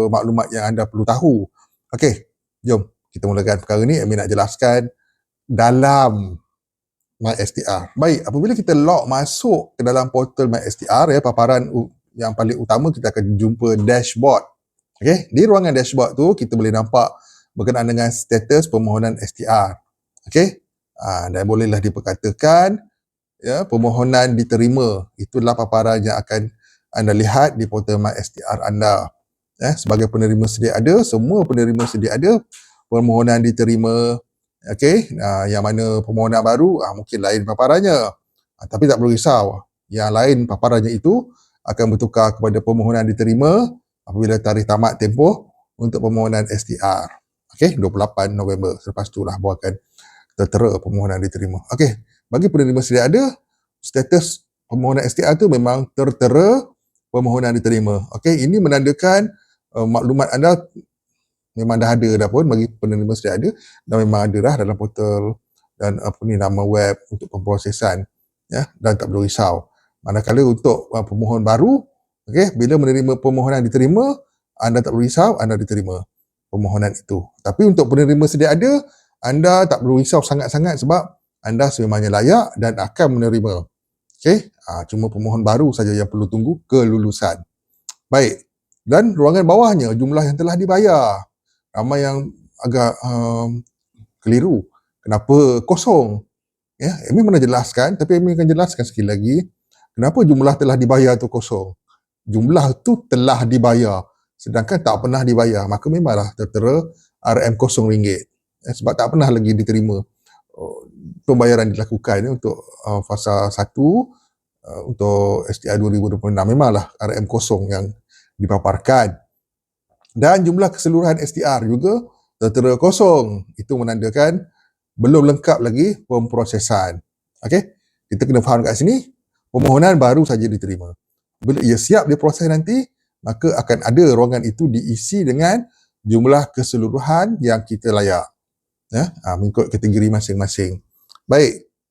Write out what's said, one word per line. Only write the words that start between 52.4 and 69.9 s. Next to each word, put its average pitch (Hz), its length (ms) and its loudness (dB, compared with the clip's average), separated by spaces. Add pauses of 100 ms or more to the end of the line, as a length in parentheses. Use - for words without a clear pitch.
penerima 131 400 0
sedia 120 240 2
ada, 262 240 2 (480)
status - 640 -2 (240)
permohonan 131 320 0
S 123 160 -4
T - 80 0
R 151 80 4
tu 190 160 2
memang 127 400 0
tertera 139 720 2 (480)
permohonan 120 480 -2
diterima. 110 400 0 (160)
Okey, 151 320 0
ini 190 160 2
menandakan, 151 640 2 (480)
uh, 113 160 -2
maklumat 127 400 0
anda 156 240 2 (1000)
memang 113 240 -2
dah 117 160 2
ada 113 240 2
dah 101 160 0
pun 156 160 2
bagi 113 160 2
penerima 107 480 -4
sedia 101 240 -4
ada 165 160 -2 (320)
dan 110 120 -2 (120)
memang 104 160 2
ada 104 160 -2
dah 135 140 2 (100)
dalam 104 80 -2
portal 104 640 -4 (400)
dan 101 240 -4
apa 104 240 -6
ni, 107 160 -2
nama 101 240 -2
web 101 320 0 (160)
untuk 104 160 -14
pemprosesan, 101 800 -4 (400)
ya, 135 320 -6
dan 107 160 0
tak - 160 -8
perlu 98 80 -2
risau. 98 480 -2 (320)